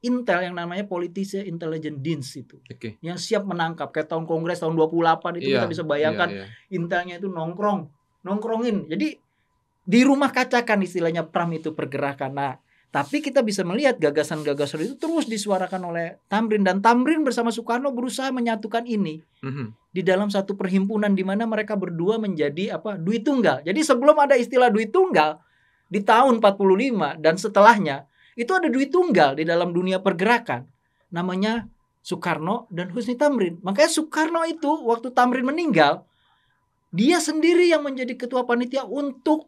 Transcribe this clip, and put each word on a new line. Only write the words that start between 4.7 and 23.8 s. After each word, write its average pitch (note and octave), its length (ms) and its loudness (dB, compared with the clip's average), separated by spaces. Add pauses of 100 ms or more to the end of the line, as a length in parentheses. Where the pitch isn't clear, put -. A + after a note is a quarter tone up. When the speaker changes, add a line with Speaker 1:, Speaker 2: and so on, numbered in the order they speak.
Speaker 1:
dua D#3+ 160 2
puluh E3 160 2
delapan E3+ 320 0
itu C3+ 80 -6
Speaker 2:
Iya, C3+ 160 2
Speaker 1:
kita - 80 -2
bisa D#3+ 120 -6
bayangkan D#3 460 0
Speaker 2:
iya, G2 140 -8
iya. G2 40 -14 (280)
Speaker 1:
Intelnya F3 440 -4
itu F#3+ 120 -6
nongkrong, F3+ 500 -4 (420)
nongkrongin. G#3+ 680 -2
Jadi C#4+ 240 -2 (720)
di G#3+ 160 6
rumah C#4 280 4
kaca B3+ 360 0
kan G#3+ 120 2
istilahnya E3+ 440 0
Pram E3+ 280 -2
itu D#3+ 200 -6
pergerakan. C#3 640 -6
Nah, C#3 180 -4 (340)
tapi C#3+ 320 -2
kita C#4 240 0
bisa G3 180 -2
melihat A3+ 380 0
gagasan-gagasan D3 840 -2
itu A#3+ 160 -4
terus E4 300 -2
disuarakan F#3+ 640 -4
oleh E3+ 160 -4 (240)
Tamrin. G#3+ 320 2
Dan F#3+ 180 2
Tamrin B3+ 400 4
bersama A#3 300 0
Soekarno A#3+ 400 -2
berusaha B3+ 400 -4
menyatukan A#3 560 -2
ini F3 340 -2 (220)
Speaker 2:
Mhm. C3+ 240 -8 (240)
Speaker 1:
di F#3 100 -4
dalam F#3+ 300 2
satu G3 240 -2
perhimpunan G3 580 0
di F#3 80 2
mana G3 240 -2
mereka G#3+ 300 -4
berdua F3+ 420 -2
menjadi, F3+ 600 -2
apa, G#3+ 160 -6
Dui G3 260 -2
Tunggal. G3+ 400 2
Jadi F#3 220 -2